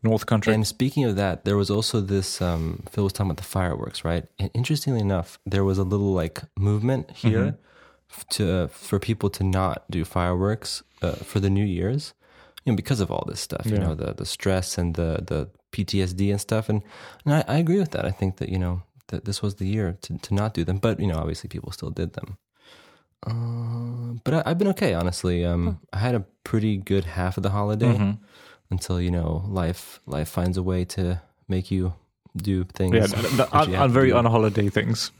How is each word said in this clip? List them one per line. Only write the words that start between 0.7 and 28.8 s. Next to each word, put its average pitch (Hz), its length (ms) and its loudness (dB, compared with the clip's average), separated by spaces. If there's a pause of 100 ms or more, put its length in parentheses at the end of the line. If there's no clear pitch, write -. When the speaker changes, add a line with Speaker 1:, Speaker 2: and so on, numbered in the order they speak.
Speaker 2:
of 104 120 2
that, 95 280 0
there 101 120 2
was 101 140 2
also 110 300 0
this, 98 420 -2
um, 82 480 -2
Phil 101 140 0
was 95 80 0
talking 98 180 0
about 80 80 -2
the - 100 -12
fireworks, - 560 -4
right? 82 200 0 (140)
And 95 160 -2
interestingly 123 460 0
enough, 98 460 0
there 98 180 2
was 95 140 2
a 98 40 2
little, 98 300 2
like, 82 280 -2 (160)
movement 104 560 0
here 101 340 2
Speaker 1:
Mm-hmm. 110 100 -2 (560)
Speaker 2:
f-, - 180 -18
to, 92 220 0
uh, 90 160 2
for - 320 -2
people 107 300 -2
to - 140 -4
not 95 460 0
do 87 140 -2
fireworks, 90 760 -2 (200)
uh, 85 100 0
for - 280 -4
the 98 100 2
New 98 140 2
Year's, 101 500 -2 (500)
you 131 80 2
know, 101 40 2
because 107 240 -2
of 92 100 0
all 50 160 -2
this - 140 -8
stuff, - 260 -8
you 110 60 0
Speaker 1:
Yeah. 104 60 2 (100)
Speaker 2:
know, 78 80 0
the, - 180 -6
the - 120 -8
stress - 520 -2
and 87 160 0
the, 82 320 0
the 73 220 -2 (240)
P 101 120 -2
T 98 180 0
S 90 100 -2
D 98 180 0
and 101 100 0
stuff. 110 280 -2
And, 107 140 0 (420)
and 143 100 4
I, 156 140 4
I 143 100 2
agree 170 200 4
with 170 140 0
that. - 120 -2
I - 80 0
think 95 240 -2
that, - 140 -6
you 95 80 0
know, 90 240 -2 (260)
that - 160 -6
this 101 180 -4
was 101 140 -2
the 95 100 -4
year 98 360 -2
to, 85 160 -8
to - 160 -4
not 107 200 0
do 85 100 0
them. 92 140 -2
But, 110 220 0
you 101 80 0
know, 80 100 0
obviously 78 300 -6
people - 240 -10
still - 180 -8
did 85 220 -4
them. - 240 -12 (880)
Uh, 117 960 -6
but - 120 0
I, 160 160 2
I've 170 80 0
been 202 100 2
okay, 180 260 2
honestly. 87 500 0
Um, 87 220 2
Speaker 1:
Huh. 87 60 0 (220)
Speaker 2:
I 95 40 -2
had 123 160 2
a 101 100 0 (200)
pretty 107 320 0
good 95 280 0
half 90 320 -4
of 98 60 -4
the 98 80 2
holiday 107 440 2
Speaker 1:
Mm-hmm. 101 180 2 (580)
Speaker 2:
until, 90 300 0